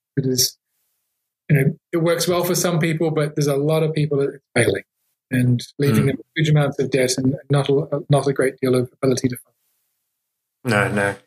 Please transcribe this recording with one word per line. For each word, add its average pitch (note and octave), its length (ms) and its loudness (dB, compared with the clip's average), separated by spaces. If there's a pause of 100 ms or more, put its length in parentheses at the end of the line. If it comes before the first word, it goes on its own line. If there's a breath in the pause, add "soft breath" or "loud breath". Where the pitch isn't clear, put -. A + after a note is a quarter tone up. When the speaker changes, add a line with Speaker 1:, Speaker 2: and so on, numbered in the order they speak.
(160)
Speaker 1:
that - 100 0
is, B2+ 320 -2 (920)
you D3+ 80 2
know, C3+ 200 0 (160)
it E3+ 60 0
works E3+ 300 0
well F3 160 0
for F3+ 100 -2
some F3 240 0
people, E3 320 -2
but D3+ 240 -2
there's C#3+ 120 0
a C#3 100 0
lot D#3 260 0
of D#3 120 -2
people D3 240 0
that C#3+ 100 0
it's - 160 -14 (100)
failing G#2 300 0 (460)
and B2 300 2 (180)
leaving C#3 260 2
Speaker 2:
Mm. - 40 2
Speaker 1:
them C3+ 100 -2 (180)
huge D#3 120 0
amounts D3 300 2
of B2+ 120 -2
debt B2+ 280 0
and C3 160 0 (160)
not C#3 180 2
a, C#3+ 400 0
not C#3+ 180 2
a C#3+ 60 2
great C3+ 280 -2
deal B2+ 140 2
of B2 180 0
ability C3 360 -2
to B2+ 80 -10
fund. - 180 -20 (1080)
Speaker 2:
No, G#2 240 0
no. G2+ 280 -2 (100)